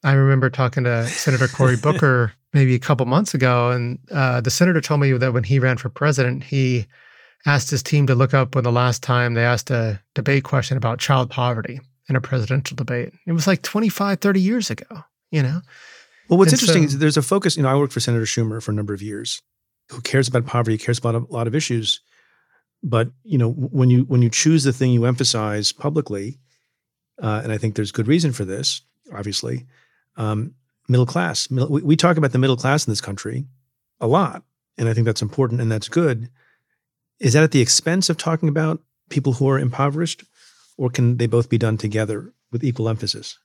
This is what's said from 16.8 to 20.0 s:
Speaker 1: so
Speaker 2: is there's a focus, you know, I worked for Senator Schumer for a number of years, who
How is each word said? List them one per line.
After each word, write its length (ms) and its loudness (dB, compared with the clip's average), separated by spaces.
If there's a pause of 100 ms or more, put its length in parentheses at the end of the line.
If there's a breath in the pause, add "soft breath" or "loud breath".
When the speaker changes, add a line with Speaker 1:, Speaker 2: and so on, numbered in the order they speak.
Speaker 1:
so 100 0
Speaker 2:
is 40 -4
there's 180 2
a 60 2
focus, 340 0
you 80 0
know, 40 2
I 60 2
worked 180 2
for 80 -4
Senator 240 0
Schumer 380 -4
for 80 -8
a 40 -2
number 200 -4
of 80 -10
years, 400 -10 (480)
who 100 -14